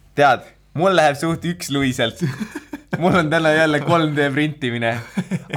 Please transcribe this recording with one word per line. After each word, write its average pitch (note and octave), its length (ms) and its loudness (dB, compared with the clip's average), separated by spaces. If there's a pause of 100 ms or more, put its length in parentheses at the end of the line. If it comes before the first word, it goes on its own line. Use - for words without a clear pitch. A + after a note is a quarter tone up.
(140)
Tead, C#3 320 4 (320)
mul F#3+ 160 2
läheb D3+ 240 2
suht E3 320 -4
üksluiselt. C3+ 720 -2 (360)
<laughs> - 440 -8
Mul F#3 180 4
on D#3 80 0
täna D#3+ 240 2
jälle D3+ 320 2
kolm D#3+ 320 2
D C#3+ 160 2
printimine. B2 600 -2 (640)